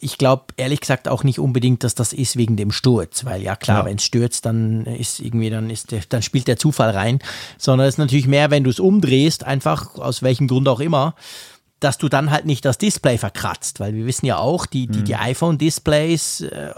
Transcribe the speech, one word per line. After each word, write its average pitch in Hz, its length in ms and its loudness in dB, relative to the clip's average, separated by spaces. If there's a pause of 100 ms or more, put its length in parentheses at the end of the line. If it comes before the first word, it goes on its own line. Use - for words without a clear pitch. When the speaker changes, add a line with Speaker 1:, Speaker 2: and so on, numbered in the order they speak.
Speaker 1:
ich - 180 -8
glaub 135 380 2
ehrlich 135 240 -2
gesagt - 260 -2
auch 127 160 -2
nicht 135 160 2
unbedingt, 127 460 2
dass 117 100 0
das - 180 -2
ist - 240 -4
wegen 113 200 2
dem 104 160 -2
Sturz, 117 520 0
weil 95 160 -6
ja 98 140 -4
klar, - 240 0
Speaker 2:
Ja. 101 60 2
Speaker 1:
wenn's 104 180 -4
stürzt, - 420 -2
dann 113 400 0
ist 120 360 -6
irgendwie, 117 300 -2
dann 110 200 -4
ist - 220 -10
der, 110 160 -4
dann 120 140 -2
spielt - 260 -2
der 120 80 2
Zufall 135 340 2
rein, 107 300 0 (360)
sondern 135 300 4
es 135 80 2
ist - 40 -12
natürlich 139 280 2
mehr, 143 240 4
wenn 143 140 4
du's 127 160 2
umdrehst, 160 640 4
einfach 139 500 -2
aus 127 300 -6
welchem 131 240 2
Grund 131 200 2
auch 123 120 2
immer, 156 340 0 (680)
dass 139 180 0
du 151 100 0
dann 143 220 0
halt 151 160 0
nicht 147 180 -2
das 135 140 2
Display 151 400 0
verkratzt, - 600 -6
weil 107 160 -4
wir 113 120 -4
wissen 127 180 -4
ja 110 140 0
auch, 143 260 0
die, 127 220 -4
die, 107 140 -2
Speaker 2:
Mhm. 104 40 0
Speaker 1:
die 113 120 -2
iPhone-Displays, 151 1300 0
äh, - 360 -10